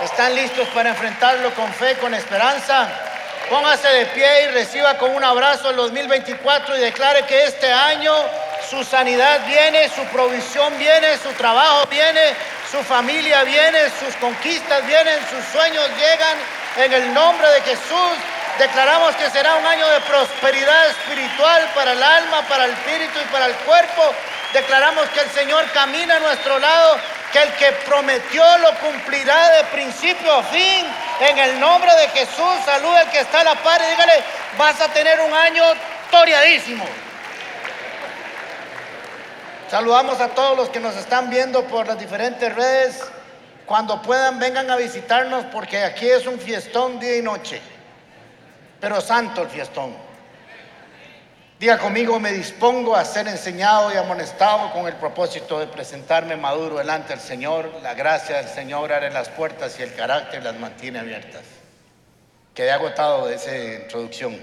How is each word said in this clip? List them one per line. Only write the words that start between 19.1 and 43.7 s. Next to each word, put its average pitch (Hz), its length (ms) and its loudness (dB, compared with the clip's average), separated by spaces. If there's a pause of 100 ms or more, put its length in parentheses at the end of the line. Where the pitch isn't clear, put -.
que 294 140 -2
será 294 260 2
un 311 100 0
año 320 240 2
de 294 120 4
prosperidad 277 880 2
espiritual 285 840 2
para 269 200 0
el 254 100 0
alma, 320 440 4
para 269 180 2
el 240 60 0
espíritu 311 480 -6
y 277 120 -6
para 262 160 0
el 240 80 -2
cuerpo. 339 480 4 (500)
Declaramos 269 560 2
que 294 120 -2
el 277 80 -2
Señor 285 340 0 (100)
camina 320 440 0
a - 20 2
nuestro 277 400 0
lado, 320 380 6 (340)
que 285 100 6
el 294 120 2
que 277 180 4 (140)
prometió 269 580 2 (140)
lo 330 220 4
cumplirá 277 720 2
de 311 140 6
principio 311 640 -4
a 285 140 4
fin. 370 420 0 (360)
En 277 160 4
el 262 200 0
nombre 349 380 4
de 302 140 6
Jesús, 330 560 0
saluda 285 340 2
al 320 120 4
que 294 80 0
está 302 220 0
a - 40 4
la 320 100 2
par 330 260 2
y 330 100 -2
dígale: 330 300 6 (360)
"Vas 302 240 2
a 311 80 2
tener 311 320 2
un 311 120 0
año 330 300 4 (460)
toreadísimo". 302 760 4 (2750)
Saludamos 240 500 2
a 240 80 0
todos 262 300 0
los 254 100 -2
que 233 140 -8
nos 214 160 -6
están 247 320 -2
viendo 254 340 0
por 226 240 -6
las 220 100 -4
diferentes 208 560 -6
redes. 254 480 0 (640)
Cuando 214 360 -2